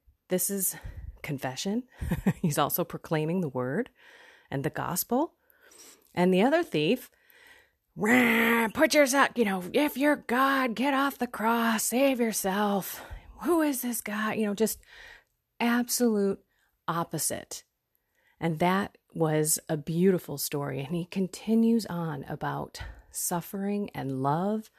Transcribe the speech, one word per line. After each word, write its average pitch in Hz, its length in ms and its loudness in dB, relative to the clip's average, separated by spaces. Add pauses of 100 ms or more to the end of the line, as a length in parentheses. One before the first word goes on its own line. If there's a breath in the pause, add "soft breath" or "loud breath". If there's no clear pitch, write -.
(300)
This 180 200 0
is 196 260 -4 (460 loud breath)
confession. 151 640 -4 (300 loud breath)
<laughs> - 280 0
He's 151 160 0
also 160 260 0
proclaiming 160 580 -2
the 151 80 -2
word 135 400 -4 (640 loud breath)
and 139 120 -4
the 151 60 -2
gospel. 175 640 -2 (800 loud breath)
And 185 200 4
the 185 80 6
other 311 220 4
thief, 180 460 0 (840 soft breath)
"Rah, 226 800 2
put 302 200 4
yourself, 277 420 4
you 233 100 2
know, 190 180 -2 (100)
if - 240 2
you're 285 200 4
God, 262 580 0
get 277 180 0
off 277 240 0
the 240 100 -2
cross, 226 560 0
save 262 360 2
yourself. 202 840 0 (420 loud breath)
Who 320 180 4
is 285 200 0
this 240 200 -4
guy?" 208 320 -4
You 214 140 0
know, 208 60 -2
just 208 260 0 (800 loud breath)
absolute 233 800 2 (480)
opposite. - 760 -4 (760)
And 160 200 0
that 185 380 0 (160)
was 156 540 2
a 160 100 -2
beautiful 165 600 2
story. 139 440 -4
And 143 140 -6
he 170 100 -4
continues 226 840 2
on 160 400 -4
about 143 540 -8 (300 loud breath)
suffering 196 840 -4
and 131 260 -4
love 185 580 0